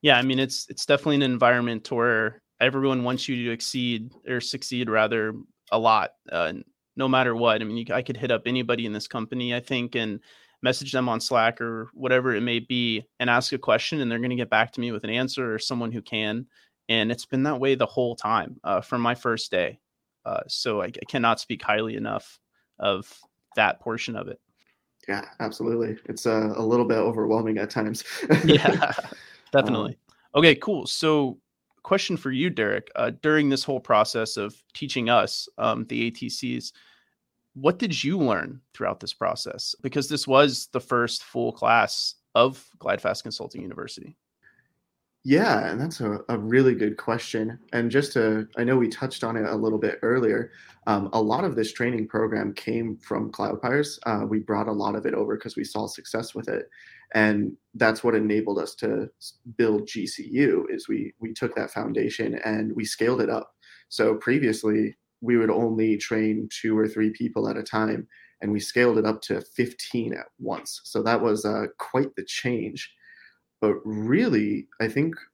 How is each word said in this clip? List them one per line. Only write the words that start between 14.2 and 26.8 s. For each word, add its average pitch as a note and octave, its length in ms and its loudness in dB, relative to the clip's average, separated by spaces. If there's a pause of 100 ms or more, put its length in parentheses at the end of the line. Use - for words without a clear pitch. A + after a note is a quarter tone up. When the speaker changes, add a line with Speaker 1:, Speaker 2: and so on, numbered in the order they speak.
Speaker 1:
get A#2+ 120 -2
back A2 240 2
to - 80 -8
me A#2+ 100 -2
with G#2+ 140 -6
an G#2+ 60 -6
answer B2 440 -2
or A2 40 -4
someone A#2 340 -4
who A#2 80 -6
can. A2 460 -4 (420)
And A2+ 240 2
it's - 140 -8
been C3+ 160 -2
that C#3+ 180 0
way C3+ 140 4
the C3 100 2
whole A#2+ 320 -2
time, G#2+ 480 -2
uh, F#2+ 160 0
from A#2+ 220 -4
my A#2 120 2
first A#2 360 -4
day. F2+ 280 -2 (460)
Uh, - 220 -4
so G#2+ 360 -4
I, F2+ 40 -2
I - 220 -10
cannot A#2 320 2
speak - 220 -8
highly A2 340 0
enough G#2+ 420 -8 (420)
of G2+ 300 0 (460)
that G#2+ 240 2
portion A2+ 340 -6
of G2+ 140 -10
it. - 100 -14 (680)
Speaker 2:
Yeah, G2+ 180 -6 (160)
absolutely. A2+ 640 -2
It's, - 220 -6
uh, A2 280 2
a A2+ 80 -2
little A#2+ 220 4